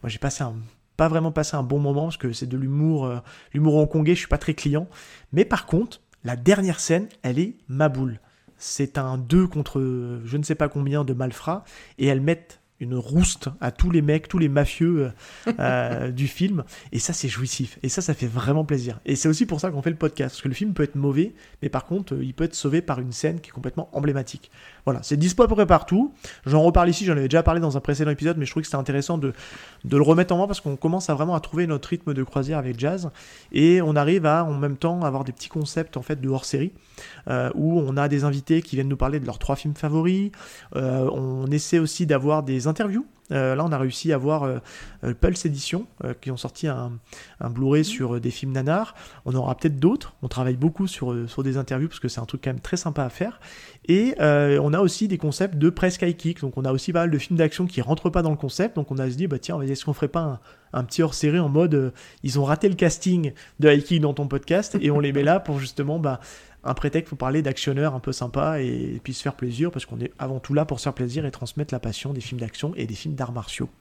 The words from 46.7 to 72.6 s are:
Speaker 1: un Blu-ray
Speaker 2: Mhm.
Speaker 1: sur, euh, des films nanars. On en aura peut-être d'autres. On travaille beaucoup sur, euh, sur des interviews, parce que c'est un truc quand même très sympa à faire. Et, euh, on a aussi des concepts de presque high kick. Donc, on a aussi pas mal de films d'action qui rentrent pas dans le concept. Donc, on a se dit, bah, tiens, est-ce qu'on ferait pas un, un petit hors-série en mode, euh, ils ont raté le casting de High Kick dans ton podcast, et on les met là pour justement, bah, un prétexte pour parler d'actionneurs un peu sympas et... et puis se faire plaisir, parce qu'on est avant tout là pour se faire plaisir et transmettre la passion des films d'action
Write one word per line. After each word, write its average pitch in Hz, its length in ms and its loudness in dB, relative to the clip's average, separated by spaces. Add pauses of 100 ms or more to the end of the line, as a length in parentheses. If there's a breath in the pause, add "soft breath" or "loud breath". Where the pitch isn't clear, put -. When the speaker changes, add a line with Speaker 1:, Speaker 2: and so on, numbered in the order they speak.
Speaker 1:
un 117 100 -4
Blu-ray 135 320 2
Speaker 2:
Mhm. - 20 4
Speaker 1:
sur, 156 320 -4
euh, 120 40 -4
des 120 100 -2
films 135 220 -6
nanars. 151 420 -2 (320 loud breath)
On 127 80 -4
en 131 60 0
aura 127 160 -2
peut-être 147 240 0
d'autres. 196 420 2
On 131 60 -6
travaille 127 300 -2
beaucoup 160 280 0
sur, 131 260 -4
euh, 117 160 -4
sur 139 140 -6
des 135 160 0
interviews, 135 300 -2
parce - 120 -10
que - 80 -6
c'est 120 120 -6
un 113 60 -6
truc 131 180 -10
quand 135 80 -2
même 127 80 -6
très - 180 -6
sympa 151 260 -4
à 123 60 -4
faire. 208 300 -6 (480 loud breath)
Et, 214 320 4
euh, 143 420 4
on 147 120 2
a 170 60 2
aussi 202 280 2
des 190 100 0
concepts 160 400 -2
de 156 140 6
presque 180 320 0
high 175 120 0
kick. 170 260 -4
Donc, 135 160 -6
on 135 80 -4
a 131 60 0
aussi 135 220 -2
pas 170 80 2
mal 170 100 2
de 151 60 2
films 170 200 -2
d'action 165 280 2
qui 180 160 -2
rentrent 156 300 0
pas 175 100 2
dans 160 100 2
le 147 60 0
concept. 185 380 -2
Donc, 147 160 -4
on 135 80 -4
a 131 100 0
se 123 60 -4
dit, 170 100 -2
bah, 147 140 -2
tiens, 170 220 -6
est-ce 135 240 -4
qu'on 147 80 0
ferait 143 140 0
pas 165 140 -2
un, 143 180 -4 (400 soft breath)
un 127 40 -2
petit - 180 -2
hors-série 151 380 2
en 156 100 2
mode, 156 240 4
euh, 131 180 2 (300 loud breath)
ils 135 180 -2
ont 139 40 2
raté 156 260 2
le 185 60 0
casting 170 580 2 (260 loud breath)
de 151 120 10
High - 120 6
Kick 165 180 2
dans 147 120 2
ton 143 140 -4
podcast, 165 540 0
et 143 100 2
on 147 80 4
les 143 140 0
met 139 100 2
là 165 160 4
pour 151 200 -4
justement, 143 400 -4
bah, 143 200 -2 (480 loud breath)
un 127 60 -2
prétexte 151 360 -2
pour 139 100 -10
parler 135 240 0
d'actionneurs 143 500 -2
un 127 60 -6
peu 135 120 -6
sympas 135 460 -2
et... 135 80 -2 (300)
et 117 80 -8
puis 131 100 -8
se - 80 -10
faire 139 140 -4
plaisir, 127 340 -2
parce 135 160 -8
qu'on 117 140 -10
est 120 180 -6
avant 131 220 -6
tout 139 160 -4
là 147 100 2
pour 139 140 -6
se - 60 -8
faire 139 100 -4
plaisir 127 280 -4
et 139 60 -4
transmettre 147 420 -8
la 127 80 -4
passion 117 320 -6
des 131 100 -6
films 123 200 -8
d'action - 340 -6